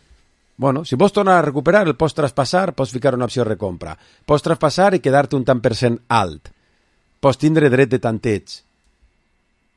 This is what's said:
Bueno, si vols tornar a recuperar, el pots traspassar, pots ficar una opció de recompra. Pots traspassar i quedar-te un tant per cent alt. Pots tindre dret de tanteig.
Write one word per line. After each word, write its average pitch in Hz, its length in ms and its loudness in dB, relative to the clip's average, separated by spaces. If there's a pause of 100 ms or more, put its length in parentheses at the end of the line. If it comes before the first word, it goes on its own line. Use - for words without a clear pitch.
(580)
Bueno, 135 260 -2
si 131 120 -4
vols 202 180 2
tornar 196 240 2
a 165 80 2
recuperar, 151 400 2
el 143 100 -2
pots 156 220 -2
traspassar, 156 560 -2
pots 135 180 -6
ficar 127 220 0
una 123 140 -2
opció 123 160 -2
de 107 80 -4
recompra. 87 440 -8 (300)
Pots 147 160 2
traspassar 170 520 0
i 180 80 -2
quedar-te 143 340 0
un 131 100 -2
tant 131 160 2
per 117 160 0
cent 117 300 0
alt. 92 420 -2 (680)
Pots 135 180 2
tindre 151 320 2
dret 127 200 4
de 123 120 -2
tanteig. 110 580 -4 (1160)